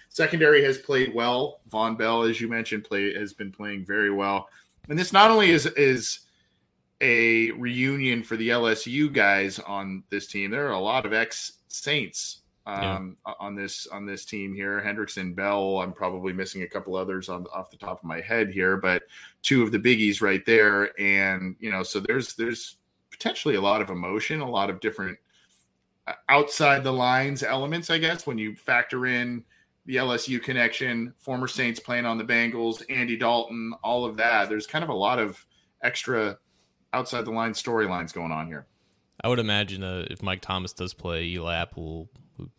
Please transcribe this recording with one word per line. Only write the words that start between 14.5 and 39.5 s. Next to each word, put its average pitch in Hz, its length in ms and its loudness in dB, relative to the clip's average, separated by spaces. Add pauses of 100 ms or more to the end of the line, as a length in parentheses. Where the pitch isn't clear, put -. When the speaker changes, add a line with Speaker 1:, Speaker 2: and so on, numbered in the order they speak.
Speaker 1:
here. 101 320 -4
Hendrickson, 101 480 -6
Bell, 98 480 0
I'm 90 120 -6
probably 92 400 -4
missing 92 300 -6
a 87 40 -8
couple 92 280 -8
others 95 340 -4
on, 90 240 -8
off 95 180 -10
the - 60 -20
top 101 220 -10
of - 40 -18
my 82 160 -8
head 104 300 0
here, 95 260 2
but 92 280 0 (400)
two 131 200 6
of 110 80 2
the 123 80 2
biggies 110 420 4
right 98 240 2
there. 107 540 6
And, 95 600 2
you 110 120 -6
know, 95 120 -2
so 98 180 -4
there's, 117 340 -2
there's 117 400 -4 (340)
potentially - 460 -2
a 95 60 0
lot 101 200 4
of 95 80 -4
emotion, 95 520 -4
a 131 80 -6
lot 98 200 0
of 92 120 -8
different, 98 360 -4 (880)
uh, - 80 -8 (140)
outside 143 560 4
the 131 80 0
lines 131 520 2
elements, 139 460 -2
I 165 80 2
guess, 165 300 -2
when 127 100 -4
you 107 180 -6
factor 123 500 0
in 123 400 -2 (400)
the 131 120 -2
L 127 140 2
S 120 160 -2
U 127 120 -2
connection, 123 800 -2
former 127 300 -6
Saints 117 320 -2
playing 120 260 -4
on 113 120 -2
the 110 80 -6
Bengals, 117 640 0
Andy 123 260 -2
Dalton, 117 580 0 (100)
all 123 200 0
of 110 140 -6
that. 110 320 2
There's 107 180 -4
kind 156 160 -4
of 160 60 -6
a 127 40 -4
lot 104 240 2
of 104 260 -4 (380)
extra 113 560 -2 (560)
outside 120 320 -4
the 120 60 -6
line 113 220 -2
storylines 98 600 -2
going 82 180 -6
on 80 160 -6
here. 76 180 -14 (580)
Speaker 2:
I - 40 -4
would 123 120 0
imagine, 104 440 -2